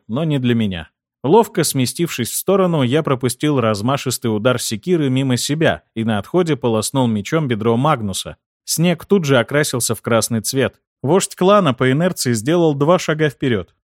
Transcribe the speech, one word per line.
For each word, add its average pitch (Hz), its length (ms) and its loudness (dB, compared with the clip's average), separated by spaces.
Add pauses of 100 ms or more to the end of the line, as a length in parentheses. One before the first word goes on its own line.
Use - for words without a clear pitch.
но 127 180 -4
не 147 120 0
для 123 160 0
меня. 98 360 -2 (340)
Ловко 185 400 2
сместившись 131 680 -2
в - 60 -8
сторону, 180 480 0
я 135 180 2
пропустил 139 580 0
размашистый 113 760 -2
удар 113 280 0
секиры 165 480 -2
мимо 131 280 0
себя 143 460 -2 (120)
и 113 80 -2
на 107 160 0
отходе 165 360 0
полоснул 120 520 0
мечом 117 400 -2
бедро 117 280 0
Магнуса. 117 640 -2 (260)
Снег 170 420 -2
тут 196 200 2
же 135 140 4
окрасился 135 560 -2
в - 80 -12
красный 113 380 0
цвет. 131 380 -2 (220)
Вождь 170 340 0
клана 185 380 4
по 131 180 2
инерции 156 420 0
сделал 151 420 2
два 156 240 2
шага 156 300 -2
вперед. 117 440 -4 (140)